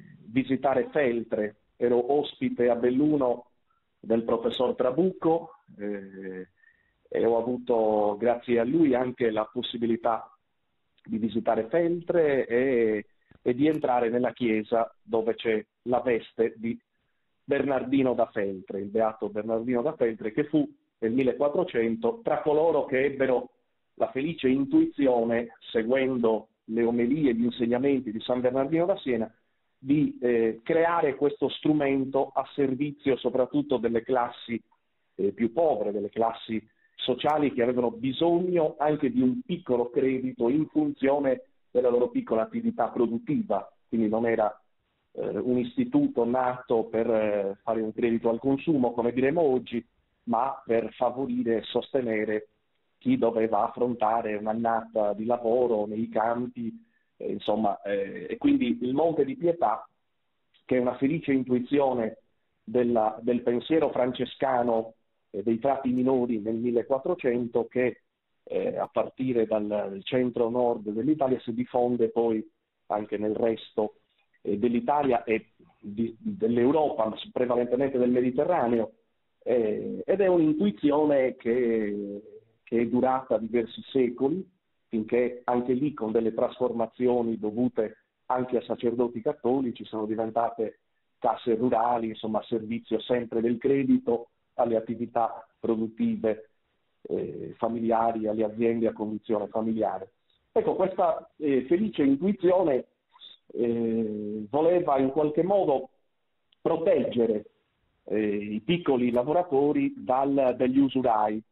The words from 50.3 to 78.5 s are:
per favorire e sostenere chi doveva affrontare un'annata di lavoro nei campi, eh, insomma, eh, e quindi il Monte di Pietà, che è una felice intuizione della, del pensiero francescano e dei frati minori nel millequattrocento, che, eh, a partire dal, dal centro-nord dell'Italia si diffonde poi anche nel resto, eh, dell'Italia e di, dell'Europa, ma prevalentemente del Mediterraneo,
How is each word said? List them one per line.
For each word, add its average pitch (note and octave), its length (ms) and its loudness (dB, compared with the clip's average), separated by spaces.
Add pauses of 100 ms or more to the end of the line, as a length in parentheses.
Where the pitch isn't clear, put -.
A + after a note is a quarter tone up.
per A2+ 280 0
favorire B2 640 -2
e G2+ 60 -4
sostenere A2 840 -2 (560)
chi B2+ 140 2
doveva A2+ 500 2
affrontare A2+ 680 0
un'annata A2 760 -2
di G#2+ 140 -6
lavoro A#2+ 600 2
nei A2 220 -4
campi, A#2 680 -2 (440)
eh, - 160 -6
insomma, G#2 480 -2
eh, G2 480 -6
e A2+ 80 -6
quindi B2+ 440 2
il B2 120 -2
Monte D3+ 320 2
di C3 100 -6
Pietà, D3 500 0 (800)
che B2+ 140 0
è - 20 4
una B2 160 0
felice C#3+ 380 0
intuizione B2 840 0 (440)
della, A2+ 580 0
del A#2+ 200 0
pensiero B2 480 0
francescano B2 1040 -2 (360)
e G2+ 140 -8
dei A#2 140 2
frati C3+ 320 0
minori B2 500 2
nel A2 160 -4
millequattrocento, A#2+ 1120 0
che, B2 360 -2 (400)
eh, F#2+ 340 -4
a F#2+ 100 -2
partire A#2 600 0
dal, G#2+ 200 -2
dal G2+ 380 -4
centro-nord A#2+ 840 0
dell'Italia B2+ 500 0
si A#2 120 -8
diffonde B2 540 0
poi A2+ 420 0 (360)
anche G#2 320 -4
nel G#2 180 -2
resto, A2 600 -2 (480)
eh, G2+ 140 -2
dell'Italia A#2+ 680 0
e A2 240 -2 (280)
di, G#2+ 400 -6
dell'Europa, A#2 920 0
ma G#2+ 80 -8 (160)
prevalentemente B2 640 0
del B2 140 4
Mediterraneo, B2 800 0 (500)